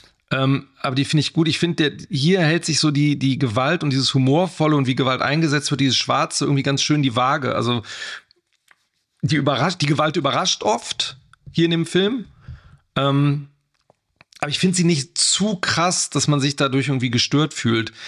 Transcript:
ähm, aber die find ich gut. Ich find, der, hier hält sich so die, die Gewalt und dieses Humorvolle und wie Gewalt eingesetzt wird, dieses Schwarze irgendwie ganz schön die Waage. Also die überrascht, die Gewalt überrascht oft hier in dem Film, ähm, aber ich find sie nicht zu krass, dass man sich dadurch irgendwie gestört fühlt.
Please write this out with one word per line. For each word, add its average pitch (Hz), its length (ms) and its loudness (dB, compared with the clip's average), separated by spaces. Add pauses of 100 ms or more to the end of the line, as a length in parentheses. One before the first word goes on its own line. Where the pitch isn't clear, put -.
(320)
ähm, 135 360 0 (140)
aber 131 140 -4
die 139 100 0
find 156 160 2
ich - 120 -4
gut. 165 140 2
Ich 143 120 -2
find, 170 200 0
der, 147 140 2 (160)
hier 175 320 2
hält 165 240 2
sich 151 140 0
so 156 120 2
die, 143 260 2
die 131 220 0
Gewalt 135 440 0
und 147 80 0
dieses 131 220 0
Humorvolle 151 640 2
und 135 120 2
wie 131 80 0
Gewalt 131 260 0
eingesetzt 147 500 0
wird, 139 100 -2
dieses 127 140 2
Schwarze 139 500 -2
irgendwie 139 180 0
ganz 139 180 0
schön 151 200 2
die 127 140 0
Waage. 127 400 0
Also 117 260 0 (1400)
die - 160 0
überrascht, 143 440 0
die 147 40 0
Gewalt 151 320 0
überrascht 143 460 -2
oft - 540 -4 (340)
hier 165 140 2
in 170 60 0
dem 165 140 0
Film, 202 400 -2 (720)
ähm, 139 500 2 (920)
aber 147 120 -4
ich - 80 -4
find 185 160 2
sie 180 80 2
nicht 165 340 0
zu 208 380 0
krass, - 560 -2
dass 143 160 0
man 147 120 2
sich 143 180 0
dadurch 135 320 0
irgendwie 127 200 -2
gestört 143 460 0
fühlt. 113 360 0 (160)